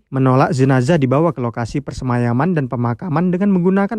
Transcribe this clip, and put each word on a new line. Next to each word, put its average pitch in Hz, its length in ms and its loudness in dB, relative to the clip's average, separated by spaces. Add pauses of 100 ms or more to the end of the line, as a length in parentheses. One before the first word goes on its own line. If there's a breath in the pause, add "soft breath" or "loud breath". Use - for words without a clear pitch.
(120)
menolak 131 400 2
jenazah 135 480 2
dibawa 139 320 2
ke - 80 -10
lokasi 120 400 -6
persemayaman 123 720 -2
dan 147 160 -2
pemakaman 139 640 -2
dengan 190 240 2
menggunakan 196 420 0